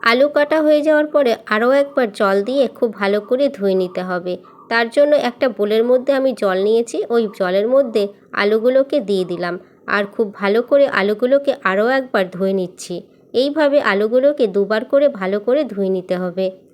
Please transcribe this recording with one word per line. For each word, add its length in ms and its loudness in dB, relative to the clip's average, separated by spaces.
আলু 260 4
কাটা 300 2
হয়ে 220 4
যাওয়ার 260 2
পরে 180 2
আরও 160 0
একবার 260 0
জল 240 2
দিয়ে 200 0
খুব 120 0
ভালো 200 0
করে 160 2
ধুয়ে 240 0
নিতে 280 -4
হবে। 240 -6
তার 260 0
জন্য 180 4
একটা 180 -2
বোলের 260 2
মধ্যে 360 2
আমি 120 0
জল 160 0
নিয়েছি, 300 0
ওই 140 0
জলের 280 0
মধ্যে 360 2
আলুগুলোকে 560 2
দিয়ে 160 0
দিলাম, 300 -6
আর 80 0
খুব 140 -2
ভালো 200 2
করে 160 4
আলুগুলোকে 520 0
আরও 160 2
একবার 240 -2
ধুয়ে 180 -2
নিচ্ছি। 420 -6
এইভাবে 440 2
আলুগুলোকে 540 2
দুবার 300 0
করে 220 2
ভালো 200 -2
করে 220 0
ধুয়ে 180 -4
নিতে 280 -4
হবে। 280 -4